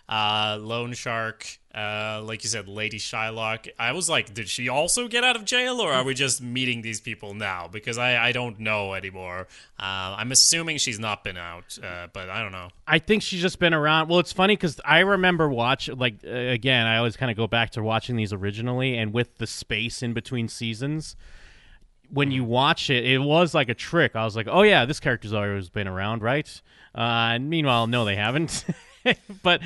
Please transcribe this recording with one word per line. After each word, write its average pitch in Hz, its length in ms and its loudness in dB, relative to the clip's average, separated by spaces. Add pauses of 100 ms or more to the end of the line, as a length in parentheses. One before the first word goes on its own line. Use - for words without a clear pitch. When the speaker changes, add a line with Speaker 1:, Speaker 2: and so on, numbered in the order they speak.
Speaker 1:
Uh, 107 500 2
Loan 117 340 -6
Shark, 113 680 -6 (160)
uh, 107 480 -4
like 110 200 -8
you - 60 -4
said, 104 180 -6
Lady 107 300 -6
Shylock. 110 800 -4
I 117 140 0
was 165 180 -2
like, 120 240 0
"Did 104 160 -8
she 123 180 -4
also 170 400 0
get 240 160 0
out 247 120 4
of 220 100 -8
jail, 247 340 0
or 175 140 2
are 131 100 4
we 131 120 -2
just 127 260 0
meeting 123 400 -2
these 110 180 -6
people 101 360 -12
now?" 95 360 -4
Because 113 280 -6
I, 123 180 2
I 120 140 2
don't 120 280 -4
know 104 360 -2
anymore. 92 460 -8 (380)
Uh, 95 380 -4
I'm 117 140 -4
assuming 165 460 2
she's 117 220 -2
not 107 240 -4
been 95 140 -8
out, 87 460 -12
uh, 87 280 -10
but 92 200 -12
I 107 100 -4
don't 104 100 -6
know. 90 180 -12 (180)
Speaker 2:
I 156 100 4
think 202 240 2
she's 175 220 -4
just 185 160 -2
been 170 160 4
around. 156 340 4
Well, 175 100 4
it's 170 140 0
funny 190 240 4
'cause 156 260 -4
I 156 180 6
remember 185 460 4
watch, 127 420 0
like, 123 260 -2 (100)
uh, - 60 -10
again, 123 560 2
I 113 100 4
always 117 200 0
kinda 120 180 -2
go 113 100 0
back 113 260 2
to 110 120 -4
watching 110 320 0
these 107 180 0
originally, 117 640 -2
and 107 160 -2
with 120 240 -2
the 117 80 -6
space - 560 -6
in 120 120 -2
between 117 340 -4
seasons, 127 680 -6 (960)
when 139 180 2
you 131 140 0
Speaker 1:
Mm-hmm. 113 80 -2
Speaker 2:
watch 139 400 4
it, 120 120 4
it 127 140 4
was 151 380 4
like 143 120 4
a 120 60 -2
trick. 156 420 0
I 113 100 0
was 104 100 -4
like, 110 120 -2
"Oh, 165 140 6
yeah, 190 240 8
this 139 140 -2
character's 113 340 -2
always 101 360 -2
been 104 180 -4
around, 98 340 -4
right?" 131 260 0 (460)
Uh, 117 400 2
and 131 160 -2
meanwhile, 135 380 4
no, 120 180 2
they 101 100 0
haven't. 123 540 -2
<laughs> 170 60 -4 (680)
But 175 220 4